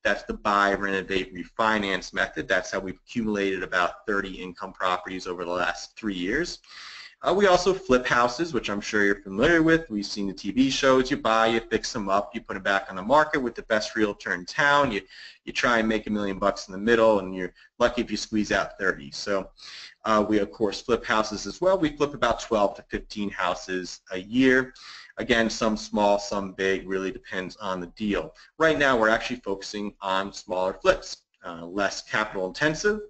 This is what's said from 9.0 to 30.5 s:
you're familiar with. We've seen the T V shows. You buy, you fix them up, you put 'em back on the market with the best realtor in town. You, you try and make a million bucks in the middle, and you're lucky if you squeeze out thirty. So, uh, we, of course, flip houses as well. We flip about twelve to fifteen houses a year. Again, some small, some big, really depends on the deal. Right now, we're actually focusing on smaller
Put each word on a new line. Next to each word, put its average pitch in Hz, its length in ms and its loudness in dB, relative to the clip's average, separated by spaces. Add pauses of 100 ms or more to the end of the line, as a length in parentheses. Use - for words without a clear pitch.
you're 101 160 2
familiar 139 400 2
with. 160 300 4
We've 104 120 -2
seen 101 220 -6
the 95 80 -4
T - 160 -6
V 131 220 4
shows. 131 400 4
You 143 60 0
buy, 113 300 4
you 117 120 2
fix - 340 -2
them 101 160 -4
up, 101 240 2
you 113 80 -8
put 98 160 -8
'em 92 60 -10
back 98 260 2
on 95 60 -10
the 92 80 -8
market 151 360 4
with 123 140 -4
the 104 100 -10
best - 320 -2
realtor 104 380 0
in 90 100 -6
town. 143 480 2
You, 98 100 -2 (440)
you - 80 -10
try 120 240 2
and 110 100 2
make 110 200 -2
a - 20 -6
million 101 300 -2
bucks 98 280 -2
in 98 40 -16
the 92 80 -8
middle, 113 400 6
and 92 160 -6
you're 90 180 -6 (240)
lucky 120 240 2
if 98 80 -4
you 104 80 -4
squeeze 104 340 -2
out - 280 -2
thirty. 76 320 -2
So, 98 400 -4 (520)
uh, 107 240 4
we, 107 120 2
of 101 120 -2
course, 101 300 -2
flip 117 240 0
houses 107 400 0
as 101 160 -8
well. 190 160 4
We 147 180 0
flip 147 200 0
about 117 240 0
twelve 104 380 0
to - 120 -16
fifteen 104 400 -6
houses 92 680 -4 (100)
a 95 80 -8
year. 127 560 2 (440)
Again, 117 300 2
some 107 300 0
small, 101 400 2
some 98 360 -6
big, 95 340 -2
really 95 240 -4
depends 92 460 -8
on 92 220 -6
the 85 160 -8
deal. 92 380 -4 (240)
Right 156 220 2
now, 135 180 4
we're 110 120 4
actually 113 320 0
focusing 101 600 -6
on 98 320 -2
smaller 92 400 -4